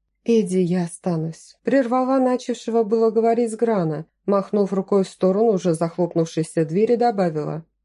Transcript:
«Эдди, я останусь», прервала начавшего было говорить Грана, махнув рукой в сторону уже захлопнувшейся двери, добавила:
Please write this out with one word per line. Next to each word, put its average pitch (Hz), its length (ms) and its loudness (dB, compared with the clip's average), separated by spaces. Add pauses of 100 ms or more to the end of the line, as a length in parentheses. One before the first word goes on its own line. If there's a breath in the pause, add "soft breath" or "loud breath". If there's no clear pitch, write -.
(260)
«Эдди, 202 320 2
я 180 260 0
останусь», 160 800 -8
прервала 254 560 0
начавшего 247 640 0
было 226 260 2
говорить 226 460 0
Грана, 175 500 -2 (200)
махнув 196 480 0
рукой 190 300 0
в 185 60 -4
сторону 202 440 2
уже 175 200 0
захлопнувшейся 165 920 -2
двери, 208 300 2
добавила: 170 720 -2 (200)